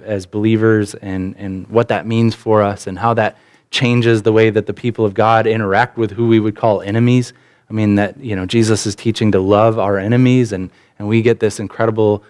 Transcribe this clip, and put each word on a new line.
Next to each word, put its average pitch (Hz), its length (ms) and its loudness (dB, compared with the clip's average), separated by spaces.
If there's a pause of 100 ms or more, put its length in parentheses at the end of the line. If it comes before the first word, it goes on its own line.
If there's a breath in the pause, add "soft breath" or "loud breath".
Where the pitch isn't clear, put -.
as 98 220 -8
believers 110 680 0
and, 95 420 -8
and 95 300 -10
what 117 200 0
that 101 180 -4
means 113 280 0
for 107 280 0
us 101 240 -4
and 92 120 -10
how 117 160 0
that 110 220 -2 (340 soft breath)
changes 117 520 2
the 110 100 0
way 110 180 4
that 104 160 -2
the 101 80 -8
people 117 300 -4
of 101 100 -2
God 110 320 2
interact 110 500 0
with 113 140 -2
who 117 180 -2
we 113 100 4
would 107 160 0
call 104 280 0
enemies. 120 500 0 (380 soft breath)
I - 20 -10
mean, 107 240 0
that, 101 220 -2
you 104 180 -8
know, 92 100 -6
Jesus 110 400 0
is 98 80 -4
teaching 110 380 -2
to 98 80 2
love 107 380 2
our 98 200 -2
enemies, 123 540 2
and, 92 180 -8 (280 soft breath)
and 104 100 -8
we 113 140 2
get 113 180 2
this 104 180 -2
incredible 107 720 -2